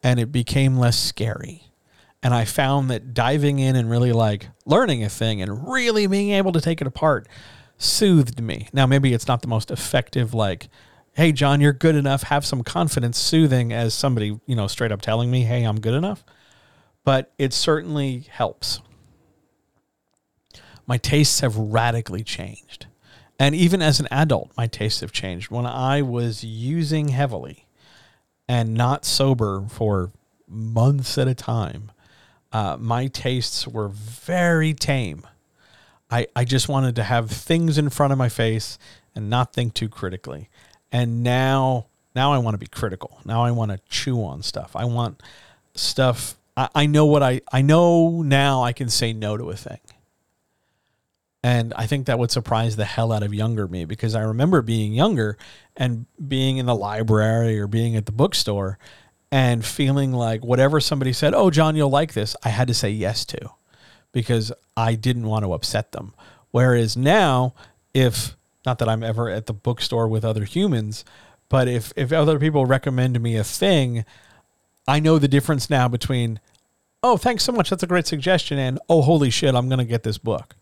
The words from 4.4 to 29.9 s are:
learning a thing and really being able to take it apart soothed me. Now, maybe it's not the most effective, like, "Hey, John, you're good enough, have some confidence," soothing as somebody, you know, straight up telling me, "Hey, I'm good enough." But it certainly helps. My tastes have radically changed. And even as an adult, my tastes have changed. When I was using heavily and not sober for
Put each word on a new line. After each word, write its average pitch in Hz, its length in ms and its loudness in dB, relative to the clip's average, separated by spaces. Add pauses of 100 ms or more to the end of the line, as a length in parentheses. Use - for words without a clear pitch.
learning 160 380 2
a 104 60 -2
thing 110 320 -4
and 104 260 -6
really 240 380 0
being 202 260 0
able 196 200 2
to 170 100 2
take 165 180 -2
it 143 60 -4
apart 131 420 0 (520)
soothed 156 600 4
me. 110 340 -6
Now, 135 120 4
maybe 135 280 4
it's 113 140 -2
not 120 140 0
the - 60 -10
most 110 240 -2
effective, 123 600 -2
like, 104 380 -2 (440)
"Hey, 160 180 4
John, 143 300 2
you're 143 120 6
good 156 220 4
enough, 139 280 0
have 143 220 0
some 127 180 -2
confidence," 135 540 -2
soothing 131 560 2
as 113 220 -2
somebody, 107 500 0
you 127 100 -2
know, 104 120 0
straight 113 240 -2
up 101 100 -4
telling 117 300 0
me, 127 120 2
"Hey, 120 200 0
I'm 110 160 0
good 113 160 0
enough." 185 280 -4 (800)
But 135 360 0
it 135 140 0
certainly 151 680 -2 (100)
helps. - 520 -6 (2000)
My 123 140 -2
tastes - 400 2
have 110 180 0
radically 113 640 -2
changed. - 640 -14 (540)
And 143 160 2
even 175 260 4
as 151 180 2
an 151 120 -4
adult, 139 440 0
my 117 120 -2
tastes 107 320 -4
have 85 120 -10
changed. 92 380 -8
When 120 160 -4
I 131 380 0
was 120 400 -4
using 147 640 -2
heavily 120 580 -4 (840)
and 113 280 -2
not 123 300 0
sober 113 640 0
for 101 440 -2 (360)